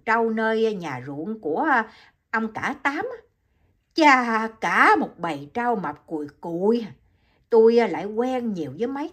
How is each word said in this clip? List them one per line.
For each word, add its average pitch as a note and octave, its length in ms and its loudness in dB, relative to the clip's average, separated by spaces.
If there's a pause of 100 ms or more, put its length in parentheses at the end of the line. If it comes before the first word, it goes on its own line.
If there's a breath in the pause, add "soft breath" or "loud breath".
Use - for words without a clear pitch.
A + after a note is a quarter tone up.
trâu A3+ 240 2
nơi A3 460 0
nhà D3 320 -8
ruộng E3 340 -10
của, E3 200 -4
à, C4 300 0 (400 loud breath)
ông A3 220 -4
cả - 300 -6
Tám C#4+ 120 -2
á. A4+ 220 -6 (760)
Chà, A#3+ 540 4
cả A3+ 520 2
một - 200 -6
bầy D3 340 -8
trâu A#3+ 220 -2
mập D3+ 320 -10
cùi D3+ 200 -8 (140)
cùi F#3+ 400 0
à. G3 100 -12 (580)
Tôi, A3+ 280 8
à, A#3 100 4
lại E3 180 -6
quen A#3+ 480 -4
nhiều D3+ 240 -6
với A3+ 100 -4
mấy C#4 260 -8